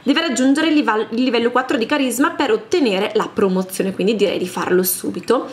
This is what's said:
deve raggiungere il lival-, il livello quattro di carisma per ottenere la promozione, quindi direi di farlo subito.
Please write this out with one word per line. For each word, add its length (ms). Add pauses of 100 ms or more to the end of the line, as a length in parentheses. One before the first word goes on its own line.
deve 180
raggiungere 460
il 80
lival-, 360
il 120
livello 280
quattro 260
di 80
carisma 460
per 200
ottenere 640
la 160
promozione, 640
quindi 220
direi 220
di 100
farlo 360
subito. 680